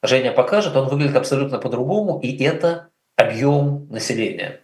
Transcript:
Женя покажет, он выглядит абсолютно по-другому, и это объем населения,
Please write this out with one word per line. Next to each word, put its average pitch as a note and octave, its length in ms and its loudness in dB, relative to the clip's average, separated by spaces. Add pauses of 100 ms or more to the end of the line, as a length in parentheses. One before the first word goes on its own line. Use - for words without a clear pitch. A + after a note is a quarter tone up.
Женя B2+ 280 2
покажет, C#3+ 460 2
он C3+ 100 2
выглядит C#3 300 0
абсолютно A#2+ 420 0
по-другому, D#3 640 -2
и E3 240 -4
это E3+ 460 0 (260)
объем C#3+ 720 2
населения, A2+ 720 -4